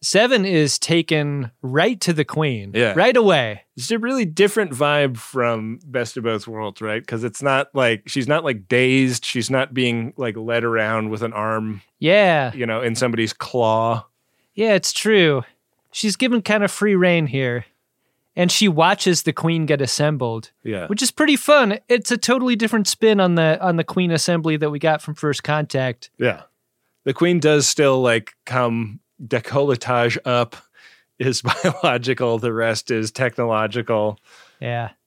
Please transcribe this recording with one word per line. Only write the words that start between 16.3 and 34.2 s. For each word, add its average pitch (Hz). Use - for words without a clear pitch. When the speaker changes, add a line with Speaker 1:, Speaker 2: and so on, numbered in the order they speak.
Speaker 1:
kind 208
of 190
free 202
rein 175
here. 123
And 180
she -
watches 175
the 160
Queen 165
get 143
assembled. 127
Speaker 2:
Yeah. 95
Speaker 1:
Which 208
is 254
pretty 294
fun. 240
It's 240
a 247
totally 247
different 214
spin 220
on 180
the, 160
on 175
the 160
Queen 180
assembly 165
that 151
we 147
got 156
from 151
First 147
Contact. 147
Speaker 2:
Yeah. 113
The 135
Queen 175
does 151
still, 135
like, 113
come 117
decolletage 123
up 120
is 123
<laughs> -
biological. 123
The 120
rest 113
is 110
technological. 110